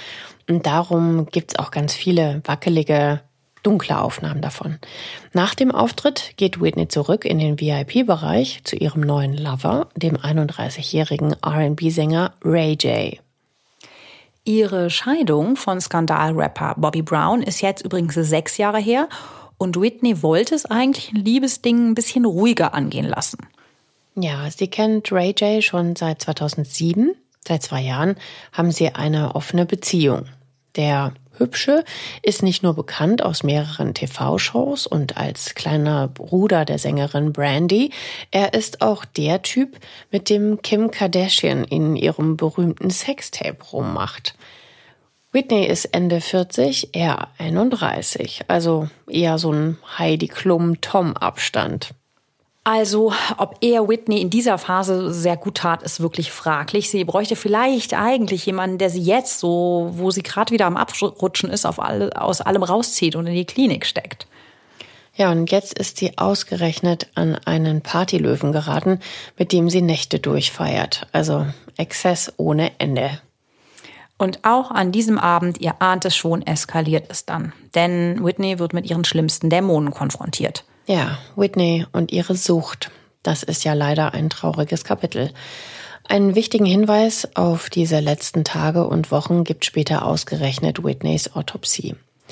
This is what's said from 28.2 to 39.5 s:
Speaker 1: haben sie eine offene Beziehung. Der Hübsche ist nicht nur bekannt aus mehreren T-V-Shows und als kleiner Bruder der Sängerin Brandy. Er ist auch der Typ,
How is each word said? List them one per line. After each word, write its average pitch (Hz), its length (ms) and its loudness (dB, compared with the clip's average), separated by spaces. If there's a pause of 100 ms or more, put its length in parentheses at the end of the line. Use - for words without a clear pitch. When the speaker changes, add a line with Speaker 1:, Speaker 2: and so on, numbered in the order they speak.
Speaker 1:
haben 170 180 2
sie 160 240 0
eine 151 400 0
offene 175 300 0
Beziehung. 165 600 2 (500)
Der 139 340 0 (240)
Hübsche 269 480 2 (380)
ist - 200 0
nicht 185 220 2
nur 175 100 4
bekannt 165 480 0
aus - 220 -2
mehreren 151 500 0
T-V-Shows 196 960 -2
und 143 300 -2
als - 380 -4
kleiner 151 520 0
Bruder 180 560 2
der 147 160 -2
Sängerin 147 540 0
Brandy. 170 580 2 (400)
Er 196 220 2
ist 220 280 -2
auch 214 220 2
der 160 380 -2
Typ, 262 360 -2 (320)